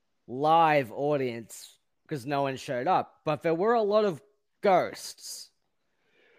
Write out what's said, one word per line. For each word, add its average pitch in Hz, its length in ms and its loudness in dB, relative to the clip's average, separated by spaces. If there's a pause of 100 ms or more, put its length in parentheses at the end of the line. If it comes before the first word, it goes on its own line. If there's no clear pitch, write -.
(280)
live 151 640 2
audience 127 880 -4 (280)
'cause 131 200 -8
no 139 160 0
one 135 120 -4
showed 127 320 -6
up, 165 280 0 (100)
but 151 160 -2
there 165 140 0
were 208 180 2
a 233 80 2
lot 214 240 2
of 170 160 -2 (400)
ghosts. - 880 -2 (880)